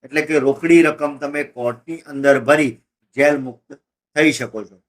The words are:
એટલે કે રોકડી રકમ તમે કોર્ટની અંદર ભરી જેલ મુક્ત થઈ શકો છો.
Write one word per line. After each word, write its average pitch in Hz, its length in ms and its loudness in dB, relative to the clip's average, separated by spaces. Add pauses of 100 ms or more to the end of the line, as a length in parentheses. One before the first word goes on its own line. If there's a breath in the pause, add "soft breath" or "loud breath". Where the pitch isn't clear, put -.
એટલે 143 240 -4
કે 156 140 0
રોકડી 165 440 4
રકમ 147 360 -2
તમે 147 220 -8 (160)
કોર્ટની 120 480 -8
અંદર 139 340 2
ભરી 139 320 2 (460)
જેલ 147 240 2
મુક્ત 127 260 -14 (480)
થઈ 151 160 2
શકો 113 320 -10
છો. - 140 -20 (120)